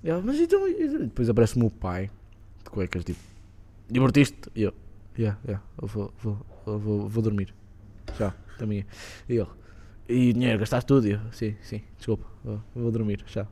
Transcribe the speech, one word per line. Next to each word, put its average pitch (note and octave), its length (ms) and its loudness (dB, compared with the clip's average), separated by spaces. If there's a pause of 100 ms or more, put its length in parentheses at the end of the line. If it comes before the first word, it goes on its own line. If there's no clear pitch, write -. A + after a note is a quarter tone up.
E E3 60 -2
ela, F3 140 0
"Mas C#4 140 0
então," F#4+ 300 4
e F4+ 180 0 (200)
depois A2+ 220 0
aparece A2+ 280 6
o - 20 4
meu A2+ 120 4
pai, F#2 380 -4 (540)
de - 80 -20
cuecas, F#2 340 -4
tipo, F2 140 -6 (720)
"Divertiste-te?" C3 640 4
E A2 80 -2
eu, G2 120 0 (440)
"Yeah, G#2 260 2
yeah, G2+ 200 -6 (180)
eu G#2 60 -6
vou, G#2 340 -6
vou, G#2+ 240 -4 (220)
eu G#2+ 100 -2
vou, G#2 300 0
vou A2 140 0
dormir. G#2 300 0 (640)
Tchau, G2+ 160 0 (220)
até - 80 -8
amanhã." G#2 220 -2 (440)
E B2+ 100 -2
ele, G#2 100 0 (600)
"E B2 240 6
dinheiro, A#2 280 4
gastaste B2 260 0
tudo?" C3+ 220 6
E G2+ 40 2
eu, G#2 80 -2 (120)
"Sim, G#2+ 300 -4
sim, G#2 200 -10 (140)
desculpa, - 280 -4 (200)
vou, A2 180 -8 (140)
vou A#2 160 0
dormir, G#2+ 340 -2
tchau." G#2 260 -6